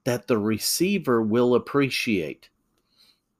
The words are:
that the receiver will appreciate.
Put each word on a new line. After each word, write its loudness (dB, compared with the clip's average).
that -2
the 2
receiver 0
will 2
appreciate. -2